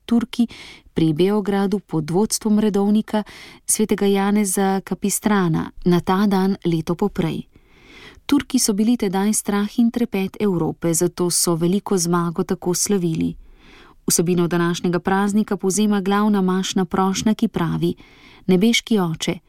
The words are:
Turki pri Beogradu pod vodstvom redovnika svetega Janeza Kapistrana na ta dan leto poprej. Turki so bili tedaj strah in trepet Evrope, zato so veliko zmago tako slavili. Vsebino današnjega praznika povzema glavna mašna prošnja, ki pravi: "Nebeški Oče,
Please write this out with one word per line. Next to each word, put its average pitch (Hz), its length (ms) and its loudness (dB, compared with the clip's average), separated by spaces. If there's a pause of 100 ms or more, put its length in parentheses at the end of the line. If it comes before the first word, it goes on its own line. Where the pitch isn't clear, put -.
Turki 233 400 0 (480)
pri 160 180 2
Beogradu 196 640 0
pod 160 320 -6
vodstvom 208 480 0
redovnika 208 640 0 (440)
svetega 208 400 0
Janeza 196 760 2
Kapistrana 190 880 0 (140)
na 175 160 4
ta 190 260 2
dan 190 380 2
leto 165 300 -2
poprej. 165 480 -4 (840)
Turki 269 320 0
so 226 140 0
bili 220 240 2
tedaj 196 360 0
strah 202 460 -2
in 233 120 4
trepet 196 500 -2
Evrope, 170 540 0
zato 175 360 -2
so - 240 0
veliko 180 440 0
zmago 170 440 -2
tako 180 320 -4
slavili. 170 600 -2 (720)
Vsebino 175 420 0
današnjega 170 500 0
praznika 202 580 0
povzema 202 440 0
glavna 202 420 2
mašna 185 420 0
prošnja, 190 500 0
ki 220 140 0
pravi: 165 460 -2 (520)
"Nebeški 214 520 2
Oče, 170 400 -4 (100)